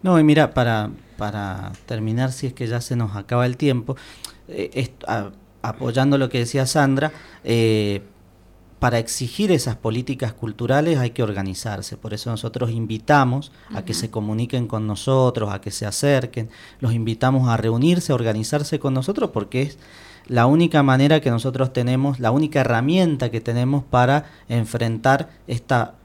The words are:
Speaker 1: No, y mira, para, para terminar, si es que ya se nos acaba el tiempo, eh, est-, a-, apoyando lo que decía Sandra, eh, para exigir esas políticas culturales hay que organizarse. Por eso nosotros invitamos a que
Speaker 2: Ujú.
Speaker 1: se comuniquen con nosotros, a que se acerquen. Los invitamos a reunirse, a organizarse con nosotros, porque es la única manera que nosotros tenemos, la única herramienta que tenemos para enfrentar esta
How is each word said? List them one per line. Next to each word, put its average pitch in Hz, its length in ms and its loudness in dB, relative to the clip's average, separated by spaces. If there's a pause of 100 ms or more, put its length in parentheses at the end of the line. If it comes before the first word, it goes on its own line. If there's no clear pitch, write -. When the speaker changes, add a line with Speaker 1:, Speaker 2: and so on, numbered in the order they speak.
Speaker 1:
No, 180 160 4
y 156 40 6
mira, 151 300 6
para, 113 380 0 (260)
para 98 540 -6 (160)
terminar, 113 440 -2
si 131 140 -8
es 127 80 -6
que 120 140 -6
ya 120 120 -2
se 120 160 -6
nos 110 200 -2
acaba 120 320 0
el 123 100 -4
tiempo, 131 400 0 (500)
eh, - 280 -8
est-, - 320 -6
a-, 101 240 -4 (320)
apoyando 131 560 0
lo 131 100 0
que 131 80 -4
decía 127 300 -2
Sandra, 139 440 2 (320)
eh, 107 600 2 (800)
para 120 160 2
exigir 131 540 -4
esas 127 240 0
políticas 120 560 -4
culturales 131 680 0
hay 120 120 0
que 123 120 -4
organizarse. 98 720 -6
Por 107 180 -12
eso 107 160 -8
nosotros 117 400 -4
invitamos 120 840 0 (200)
a - 120 -8
que 110 80 -6
Speaker 2:
Ujú. - 80 -4
Speaker 1:
se 113 100 -8
comuniquen 113 560 -4
con 110 200 -4
nosotros, 120 680 0
a 98 80 -8
que 101 100 -10
se - 140 -8
acerquen. 123 640 -2 (320)
Los 117 100 0
invitamos 120 560 2
a 117 80 2
reunirse, 123 560 0
a 131 40 2
organizarse 120 640 -2
con 135 140 -2
nosotros, 190 360 -2
porque 117 320 -4
es 143 160 -6 (500)
la 120 200 4
única 156 360 4
manera 139 380 4
que 131 100 0
nosotros 127 400 0
tenemos, 127 480 0
la 117 120 2
única 151 280 2
herramienta 131 720 2
que 113 80 -4
tenemos 127 460 0
para 131 400 4 (240)
enfrentar 117 800 0 (180)
esta 120 460 -2 (120)